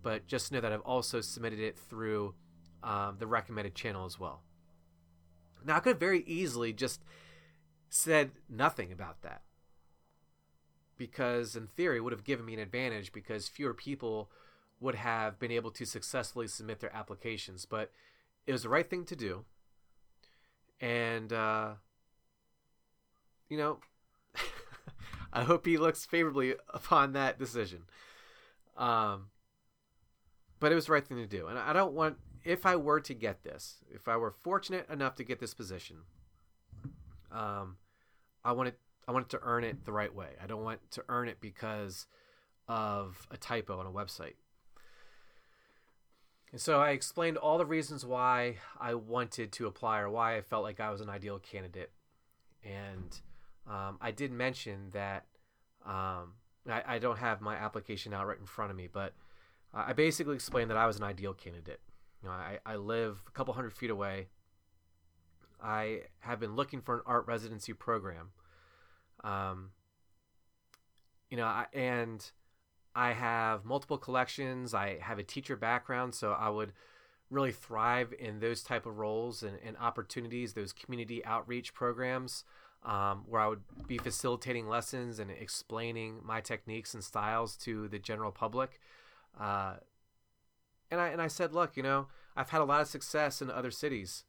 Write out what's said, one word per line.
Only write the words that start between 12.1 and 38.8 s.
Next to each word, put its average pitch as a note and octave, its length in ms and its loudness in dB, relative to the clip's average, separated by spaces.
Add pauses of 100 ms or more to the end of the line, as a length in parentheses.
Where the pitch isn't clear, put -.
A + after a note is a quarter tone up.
have G2+ 100 -6
given B2 220 0
me A2+ 80 -8
an A2 60 -4
advantage G#2+ 520 -2
because G#2+ 360 -6
fewer C3+ 260 -2
people A2+ 560 -4 (500)
would B2+ 160 0
have A2 440 0
been A#2+ 120 -2
able A#2 200 0
to A#2 140 -8
successfully A#2+ 600 -4
submit G#2+ 320 -6
their - 140 -6
applications. G#2+ 720 -8
But G#2+ 260 -4 (540)
it C#3 60 0
was A#2+ 120 0
the A2+ 60 -4
right D#3+ 200 4
thing F3+ 160 -4
to F3 100 -8
do. G2+ 300 -4 (1400)
And, A#2 500 0
uh, A2 440 2 (1700)
you D3+ 100 -4
know, D3+ 220 0 (720)
<laughs> - 800 -12
I B2 120 2
hope E3+ 220 6
he E3 120 6
looks D#3+ 280 4
favorably C#3 500 4 (140)
upon C#3 440 6
that C3+ 260 2
decision. G#2+ 440 -2 (920)
Um, G#2+ 520 2 (1300)
but D3+ 120 6
it E3+ 40 10
was D#3 100 4
the D#3 80 6
right C#3+ 120 6
thing B2+ 120 -6
to A2+ 100 -4
do. F#2 200 -4
And A#2+ 120 -4
I D3 140 2
don't F3+ 200 6
want, D#3 240 2 (260)
if F3+ 220 0
I F3+ 100 8
were D3+ 260 6
to C#3+ 120 -8
get G#2+ 300 -2
this, - 400 -12 (100)
if - 140 -8
I A#2 100 4
were A2+ 140 2 (120)
fortunate F#3 460 0
enough C#3 260 0
to C3 80 -8
get B2 160 -4
this A#2 140 -6
position, F2+ 440 -10 (1300)
um, G2+ 460 -4 (640)
I A#2+ 100 4
wanted, B2 220 2 (320)